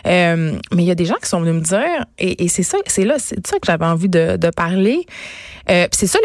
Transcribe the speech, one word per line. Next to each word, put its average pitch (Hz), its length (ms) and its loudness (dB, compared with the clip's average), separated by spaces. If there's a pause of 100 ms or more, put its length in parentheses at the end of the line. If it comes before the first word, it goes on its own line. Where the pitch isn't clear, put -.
Euh, 165 440 2 (220)
mais 175 100 4
il 170 40 2
y 185 40 4
a 175 40 0
des 170 100 0
gens 190 160 0
qui - 80 -8
sont 175 120 0
venus 165 140 0
me 165 60 0
dire, 247 440 0 (120)
et, - 260 -4
et 175 40 2
c'est 175 160 0
ça, 370 140 -2 (100)
c'est - 180 0
là, 269 120 2
c'est - 240 -8
de - 60 -10
ça - 100 -2
que - 80 -8
j'avais 165 200 2
envie 165 240 2
de, 175 280 2
de 170 120 2
parler. 190 560 0 (640)
Euh, 180 180 4
puis - 120 -4
c'est 196 80 2
ça 392 160 2